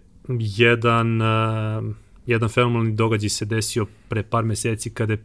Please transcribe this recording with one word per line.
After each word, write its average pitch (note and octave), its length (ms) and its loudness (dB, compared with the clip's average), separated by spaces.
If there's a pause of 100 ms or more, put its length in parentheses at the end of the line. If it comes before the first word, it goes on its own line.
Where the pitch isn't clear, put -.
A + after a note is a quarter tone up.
(400)
jedan, A#2 800 4
a, A2 600 0 (440)
jedan A2+ 240 0
fenomenalni A#2 420 2
događaj A2 380 0
se - 160 -4
desio A2 400 -2 (240)
pre G#2+ 140 -2
par A2+ 220 -2
meseci A2+ 440 -4
kada A2 240 -2
je G#2+ 120 -4